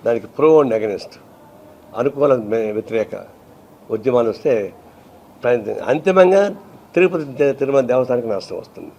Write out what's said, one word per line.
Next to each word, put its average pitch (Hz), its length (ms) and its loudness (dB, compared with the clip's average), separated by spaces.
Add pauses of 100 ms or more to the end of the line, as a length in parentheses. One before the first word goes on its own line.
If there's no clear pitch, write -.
దానికి 117 200 -2 (140)
pro 156 240 6
and 123 80 0
against, 107 480 -4 (760)
అనుకూల, 139 380 2
మే-, 110 360 -4
వ్యతిరేక 110 540 -6 (680)
ఉద్యమాలు 117 380 0
వస్తే 104 440 -2 (720)
ప్రయత్నం, 117 320 -2 (100)
అంతిమంగా 185 640 4 (460)
తిరుపతి 170 280 2
దే-, 139 300 0
తిరుమల 139 280 0
దేవస్థానానికి 123 520 -2
నష్టం 92 240 -8
వస్తుంది. - 420 -16